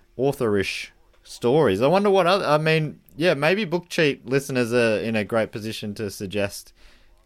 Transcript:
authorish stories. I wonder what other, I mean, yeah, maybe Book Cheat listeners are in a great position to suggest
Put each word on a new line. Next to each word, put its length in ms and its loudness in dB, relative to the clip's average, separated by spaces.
authorish 680 -2
stories. 580 2
I 60 4
wonder 240 2
what 160 4
other, 180 2
I 140 2
mean, 420 0
yeah, 160 2
maybe 320 0
Book 240 -4
Cheat 380 -2
listeners 480 0
are 240 4
in 180 -2
a 80 0
great 280 -2
position 420 -8
to 160 -6
suggest 640 -6